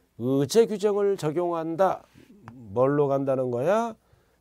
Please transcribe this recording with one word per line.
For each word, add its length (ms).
의제 480
규정을 500
적용한다. 880
뭘로 560
간다는 420
거야? 440